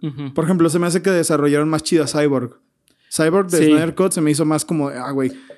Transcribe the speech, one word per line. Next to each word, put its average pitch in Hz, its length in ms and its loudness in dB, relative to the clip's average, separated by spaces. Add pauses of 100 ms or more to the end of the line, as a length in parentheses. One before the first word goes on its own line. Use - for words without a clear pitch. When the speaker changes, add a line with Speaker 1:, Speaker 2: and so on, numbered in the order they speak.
Speaker 1:
Ujú. 139 320 -10
Speaker 2:
Por 165 100 -2
ejemplo, 170 260 2
se 160 80 0
me 175 100 0
hace 175 140 -2
que 190 80 0
desarrollaron 147 600 0
más 156 140 -2
chido 160 200 2
a 135 40 -2
Cyborg. 139 520 -2 (540)
Cyborg 170 360 0
de 170 100 0
Speaker 1:
Sí. 156 60 6
Speaker 2:
Snyder 156 300 4
Cut 185 180 2
se 170 80 -2
me 151 100 2
hizo 151 140 0
más 151 200 0
como, 147 240 -2
ah, 127 220 -10
güey. 135 200 -2 (260)